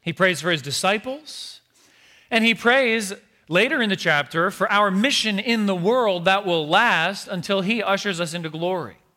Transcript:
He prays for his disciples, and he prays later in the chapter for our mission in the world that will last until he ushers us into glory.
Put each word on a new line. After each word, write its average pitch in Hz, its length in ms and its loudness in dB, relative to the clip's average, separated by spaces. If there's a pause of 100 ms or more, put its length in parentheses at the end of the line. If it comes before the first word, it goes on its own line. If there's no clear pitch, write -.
He 170 100 -6
prays 180 300 0
for 175 80 -2
his 160 100 0
disciples, 208 1000 -6 (680)
and 226 140 2
he 233 100 4
prays 226 600 2 (340)
later 240 320 2
in 226 80 0
the 190 80 0
chapter 160 540 0
for 202 200 -2
our 208 200 4
mission 214 480 0
in 226 260 0
the 202 100 0
world 190 520 2
that 196 180 4
will 165 240 0
last 190 600 2
until 196 340 -2
he 214 200 -2
ushers 196 380 -2
us 165 140 -6
into 165 160 -8
glory. 160 480 -4 (180)